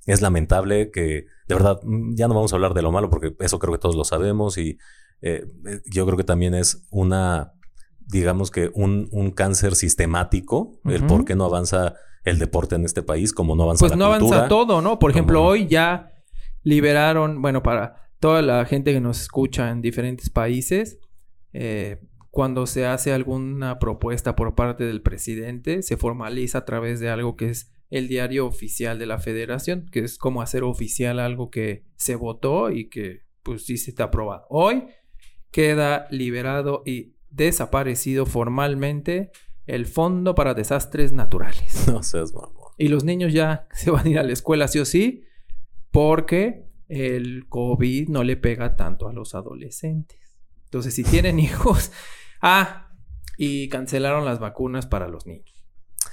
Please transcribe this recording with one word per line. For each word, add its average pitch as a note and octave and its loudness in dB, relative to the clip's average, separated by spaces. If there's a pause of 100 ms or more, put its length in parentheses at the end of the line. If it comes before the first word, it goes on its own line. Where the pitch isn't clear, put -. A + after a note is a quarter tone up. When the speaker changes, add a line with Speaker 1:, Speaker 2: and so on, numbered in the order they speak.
Speaker 1:
Es G2+ 2
lamentable F#2+ 0
que, D#2 -4 (240)
de F2+ -2
verdad, G2 2
mm, A2+ -4
ya A#2 0
no A2+ 2
vamos G#2+ 0
a F#2+ 0
hablar F#2 0
de E2+ 0
lo E2 0
malo G2 0
porque D#2+ -2
eso F#2 -2
creo E2+ -2
que E2+ -2
todos F2 0
lo D2+ -2
sabemos G2 -2
y, D#2+ -4 (460)
eh, E2+ -6 (200)
eh, G2+ -10 (100)
yo F#2+ 0
creo F#2 2
que F#2 0
también F2 2
es F2+ -2
una, F#2 0 (520)
digamos F#2 0
que F2 -2
un, G2+ 0
un G2 0
cáncer G2 0
sistemático, F2+ 0
el - 0
Speaker 2:
Ujú. C#3 2
Speaker 1:
por G#3 6
qué - -2
no F#2+ 2
avanza F2+ 0 (280)
el F2 2
deporte E2 0
en E2+ 0
este E2+ -4
país, E2 -2
como D#2+ 0
no E2 4
avanza E2 4
Speaker 2:
Pues E3 6
Speaker 1:
la E3+ 2
Speaker 2:
no F#3+ 4
avanza G#3+ 4
Speaker 1:
cultura. E3+ 4
Speaker 2:
todo, G#3+ 4
¿no? A3 0
Por D3 6
Speaker 1:
Como D3 4
Speaker 2:
ejemplo, E3 4
hoy G3 4
ya E3+ 2 (500)
liberaron, D3+ 4
bueno, C3 0
para A#2 -2 (100)
toda D#3+ 4
la B2 2
gente C#3 0
que C3 2
nos A#2+ -2
escucha B2+ -2
en A#2 -4
diferentes A#2+ -4
países, B2+ -2 (560)
eh, G#2+ -8 (300)
cuando B2+ -2
se B2+ -4
hace C3 -2
alguna C3 -4
propuesta A#2 -2
por A2+ -2
parte A#2+ 0
del A2 -4
presidente, A#2+ -6
se - -4
formaliza B2 -6
a B2+ -6
través A#2 -6
de A#2 -4
algo A#2 -4
que A#2 -4
es - -10 (200)
el B2+ -4
diario B2+ -2
oficial A#2 -4
de A2+ -10
la A2 -6
federación, B2+ -6
que A#2 -2
es A#2 -6
como B2+ -2
hacer B2+ -4
oficial B2 -4
algo B2 -6
que G#2+ -6 (120)
se B2 -4
votó C3 -2
y A2 -6
que, G2 -10 (220)
pues, A#2 -10
sí B2 -6
se A#2+ -8
está A#2+ -4
aprobado. G#2 -4
Hoy G#3 0 (640)
queda D3+ 0
liberado C3+ -4
y B2+ -8 (160)
desaparecido C3+ 0
formalmente C#3+ -2 (360)
el A#2+ -4
Fondo F3+ 0
para C#3 2
Desastres C#3 4
Naturales. - 8
Speaker 1:
<laughs> B2 10
No D2+ 0
seas D#2+ 0
mamón. - -12
Speaker 2:
Y D3+ 4
los D3 2
niños F3 0
ya D#3 0
<laughs> - -10
se - -2
van D3+ 4
a - 4
ir D3+ 4
a C#3+ 2
la B2 -2
escuela D3 2
sí D3+ 0
o C#3+ 0
sí, G#3 2 (720)
porque E3 2 (220)
el B2+ -6
covid B2+ 0
no C3+ 0
le B2+ 0
pega A#2+ 0
tanto - 4
a A#2 -8
los A2+ -12
adolescentes. D3+ -10 (460)
Entonces, B2 -6
si B2 -4
tienen E3 4
<laughs> - 4
hijos... - 2 (500)
Ah, F#3 2 (480)
y C#3 -2
cancelaron C#3 -2
las B2 -2
vacunas B2+ -6
para F#2 -2
los E2 -12
niños. E2+ -16 (640)